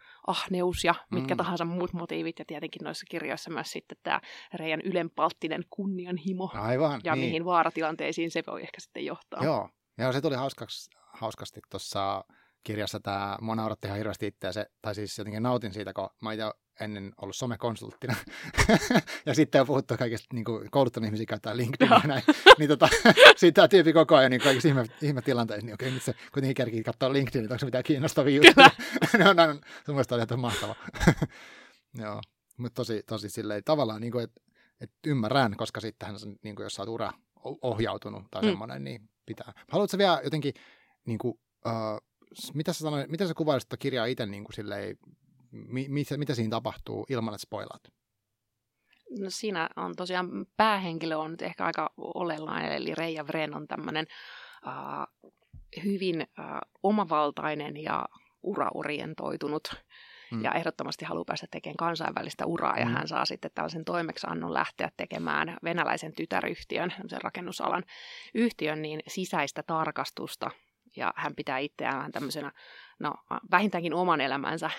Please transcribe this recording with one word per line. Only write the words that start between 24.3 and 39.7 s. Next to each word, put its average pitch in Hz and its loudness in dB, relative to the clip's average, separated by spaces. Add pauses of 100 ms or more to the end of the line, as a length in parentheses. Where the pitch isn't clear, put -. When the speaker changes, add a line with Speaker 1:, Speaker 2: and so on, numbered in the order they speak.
Speaker 2:
niinku 123 2
kaikissa 135 6
ihme-, 131 4 (160)
ihmetilanteissa, 120 -2
niin 107 -10
okei, 131 -4
nyt 127 -4
se 127 -2 (200)
kuitenkin 135 -2
kerkii 117 -2
kattoo 131 -2
LinkedInia, 135 0
että 110 -4
onko 117 -6
se 139 -2
mitään 127 -2
kiinnostavia 143 2
Speaker 1:
Kyllä. 269 12
Speaker 2:
juttuja. - 0
<laughs> 202 8
Ne 196 10
on 180 6
aina, 156 8
se 143 -10 (260)
mun 147 -4
mielestä 127 0
oli 117 2
ihan 120 -2
mahtava. 107 -4 (320)
<laughs> - -2
Joo, 107 -8 (360)
mut 120 -8
tosi, 113 -4
tosi 104 -6
silleen 104 -6
tavallaan, 120 0
niinku, 117 -4
et, 117 -6 (480)
et 123 -14 (160)
ymmärrän, 123 2
koska 113 -6
sittenhän 104 -10
se, 110 -16 (160)
niinku, 101 -12
jos 101 -10
sä 98 -10
oot 101 -8
ura 113 -6 (320)
o-, 135 -10
ohjautunut 104 -4
tai - -4
Speaker 1:
Mm. 214 4
Speaker 2:
semmonen, 123 -4
niin 123 -12 (260)
pitää. - -12 (180)